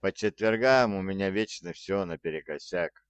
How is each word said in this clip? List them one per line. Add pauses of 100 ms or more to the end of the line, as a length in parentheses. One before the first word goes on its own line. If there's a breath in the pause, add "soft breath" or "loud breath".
«По
четвергам
у
меня
вечно
все
наперекосяк». (200)